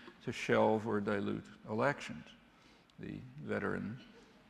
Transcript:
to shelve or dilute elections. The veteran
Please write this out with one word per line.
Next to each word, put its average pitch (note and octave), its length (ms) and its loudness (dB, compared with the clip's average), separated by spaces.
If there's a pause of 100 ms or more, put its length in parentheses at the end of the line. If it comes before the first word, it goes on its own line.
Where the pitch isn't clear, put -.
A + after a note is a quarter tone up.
(240)
to B2 80 -2
shelve A2 540 4
or G#2+ 140 2
dilute G2+ 440 0 (260)
elections. B2 560 -2 (720)
The G#2 160 -8 (300)
veteran G2+ 520 -2 (540)